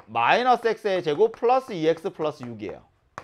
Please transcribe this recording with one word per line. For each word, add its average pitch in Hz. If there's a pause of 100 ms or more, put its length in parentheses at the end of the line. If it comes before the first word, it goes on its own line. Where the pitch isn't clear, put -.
마이너스 196
X의 190
제곱 170
플러스 254
이 160
엑스 165
플러스 151
육이에요. 104 (400)